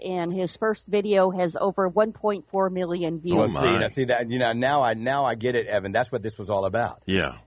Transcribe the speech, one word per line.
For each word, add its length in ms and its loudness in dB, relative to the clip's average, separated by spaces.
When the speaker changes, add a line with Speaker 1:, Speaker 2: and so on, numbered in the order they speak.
Speaker 1:
and 300 -4
his 240 -2
first 320 -2
video 440 2
has 280 -2
over 300 0
one 240 0
point 360 -4
four 200 2
million 500 -4
views. 160 -2
Speaker 2:
Oh, 40 4
Speaker 3:
Well, 100 4
see, 240 2
Speaker 2:
my. 60 2
Speaker 3:
now, 100 0
see 160 -2
that, 260 0
you 80 0
know, 140 2
now 300 2
I, 100 2
now 320 0
I 100 0
get 200 0
it, 120 0
Evan. 240 0
That's 220 0
what 100 -2
this 140 -8
was 120 -10
all 140 0
about. 420 -2
Speaker 2:
Yeah. 400 0